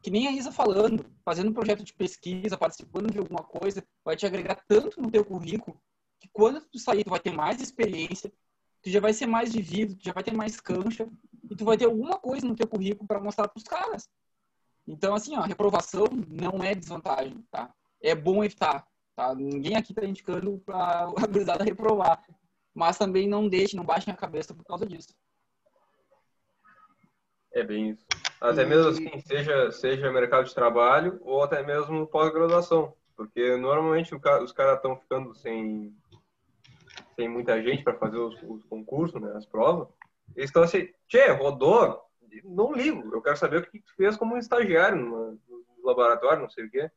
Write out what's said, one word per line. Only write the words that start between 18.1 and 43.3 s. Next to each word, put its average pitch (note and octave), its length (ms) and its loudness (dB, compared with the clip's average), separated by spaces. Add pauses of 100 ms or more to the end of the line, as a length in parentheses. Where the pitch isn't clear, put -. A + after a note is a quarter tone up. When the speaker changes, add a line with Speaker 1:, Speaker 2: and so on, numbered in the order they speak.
Speaker 1:
bom F#3 300 2
evitar, F3+ 420 -2 (300)
tá? B2+ 180 -2
Ninguém C#3 420 -4
aqui A3+ 180 -4
tá G#3+ 120 -6
indicando F#3+ 600 -6
pra F3 480 -2
<laughs> - 40 -6
a G#3+ 100 0
gurizada G3 360 0
reprovar, G#3 600 2 (520)
mas E3+ 220 2
também G3 300 2
não G#3 220 0
deixe, F#3+ 260 2
não F3 80 -6
baixem F#3 300 -2
a - 40 -10
cabeça E3 360 -8
por E3 120 -20
causa F#3 200 -6
disso. E3+ 300 -16 (2250)
Speaker 2:
É A#2 120 0
bem G#2+ 280 -4
isso. - 140 -14 (360)
Até A#2+ 220 4
Speaker 3:
E - 20 4
Speaker 2:
mesmo D#3 240 6
assim, - 320 -6
seja, C#3+ 500 0
seja C3+ 400 -2
mercado B2+ 340 4
de - 80 -14
trabalho B2 720 4
ou C3+ 180 2
até C#3+ 220 0
mesmo D3 420 -2
pós-graduação. D#3+ 880 4 (220)
Porque A#2+ 400 0
normalmente D#3 580 0
o C#3 60 -12
ca-, C#3+ 240 4
os B2 80 -10
caras C3+ 300 2
tão C3 160 -2
ficando C3 380 -6
sem, A2 600 -8 (1200)
sem A#2 140 -4
muita A#2 340 0
gente B2 180 0
pra A#2 160 0
fazer A2 200 -4
os, A#2 260 -4
os A2 220 -14
concursos, B2+ 560 -6
né, G#2 160 -8
as G#2+ 80 -14
provas. D3 420 0 (480)
Eles C#3 160 -6
tão E3+ 120 6
assim, F3+ 260 0 (180)
"Tchê, B3+ 240 8
rodou? C#3+ 720 4 (400)
Não G3 300 0
ligo, A#3+ 420 -2
eu A2+ 60 -2
quero D3 160 0